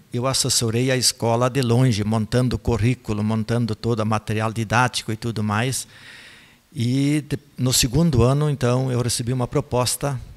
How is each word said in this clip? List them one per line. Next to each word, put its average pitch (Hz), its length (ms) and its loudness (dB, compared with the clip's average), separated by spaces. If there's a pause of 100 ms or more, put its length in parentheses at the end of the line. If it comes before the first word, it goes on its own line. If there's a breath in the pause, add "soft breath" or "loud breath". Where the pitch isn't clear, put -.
(120)
eu 120 140 -2
assessorei 127 640 0
a 131 60 2
escola 117 520 0
de 131 140 0
longe, 117 400 2
montando 110 560 0
currículo, 113 640 -2
montando 110 540 0
todo 117 240 -2
o 107 60 -2
material 110 460 -2
didático 113 600 0
e 107 40 -4
tudo 107 280 -4
mais. 110 420 -2 (880 loud breath)
E 139 540 0
de-, 143 100 -4 (180)
no 123 160 0
segundo 131 520 4
ano, 143 260 4
então, 131 400 0
eu 120 100 0
recebi 120 320 -2
uma 127 140 0
proposta 123 760 -2 (160)